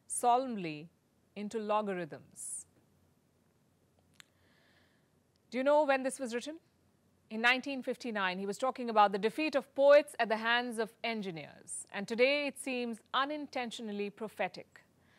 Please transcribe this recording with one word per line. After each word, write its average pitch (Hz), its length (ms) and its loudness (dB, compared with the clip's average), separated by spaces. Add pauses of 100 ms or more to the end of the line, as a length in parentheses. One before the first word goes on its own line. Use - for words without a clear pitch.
solemnly 208 840 0 (460)
into 208 240 -8
logarithms." 196 1040 -6 (2750)
Do 226 80 -6
you 262 80 -2
know 294 180 6
when 269 200 2
this 254 140 -4
was 240 160 -6
written? 294 280 -8 (680)
In 220 120 -6
nineteen 254 420 0
fifty-nine, 208 560 -4
he 196 60 -6
was 196 120 -4
talking 254 320 -4
about 208 220 6
the 202 80 -2
defeat 269 340 0
of - 220 -2
poets 285 420 8
at 226 120 0
the 214 80 2
hands 233 420 0
of 214 140 -4 (100)
engineers. 190 880 -8
And 202 160 -6
today 277 400 4
it 269 100 -8
seems 240 440 -6 (120)
unintentionally 247 960 -4
prophetic, - 760 -8 (340)